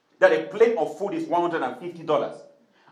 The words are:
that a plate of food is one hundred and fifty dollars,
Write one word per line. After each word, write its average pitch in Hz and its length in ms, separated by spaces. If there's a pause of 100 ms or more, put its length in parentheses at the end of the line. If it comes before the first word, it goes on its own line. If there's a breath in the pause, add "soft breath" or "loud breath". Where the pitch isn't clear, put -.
(200)
that 185 120
a 160 120
plate 226 340
of 151 220
food 190 160
is 156 100
one 170 160
hundred 160 220
and 123 160
fifty 175 240
dollars, 147 340 (540 soft breath)